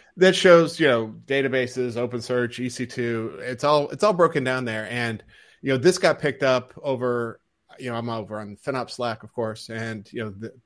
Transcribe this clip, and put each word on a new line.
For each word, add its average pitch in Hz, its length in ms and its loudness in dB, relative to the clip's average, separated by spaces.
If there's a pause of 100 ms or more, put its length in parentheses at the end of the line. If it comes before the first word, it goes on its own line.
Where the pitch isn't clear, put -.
(160)
That 180 180 8
shows, 170 460 6
you 151 80 6
know, 113 260 2 (100)
databases, 127 680 0
OpenSearch, 120 640 -2
E 123 100 -4
C 123 160 -6
two. 117 560 -4
It's 123 220 -8
all, 147 280 2
it's - 120 -6
all 208 100 4
broken 160 300 2
down 127 220 -2
there. 110 260 -6
And, 117 320 -4 (400)
you 135 80 -2
know, 131 80 2
this 170 200 4
got 160 200 2
picked 143 240 -2
up 127 400 0
over, 120 580 -4 (380)
you 127 120 -8
know, 117 60 -4
I'm 117 140 -4
over 107 300 -6
on 104 160 -12
FinOps 131 340 -6
Slack, 117 320 -4
of 107 100 -20
course, 110 380 -6
and, 113 420 -8
you 117 120 -6
know, 107 60 -8
the 101 200 -12 (160)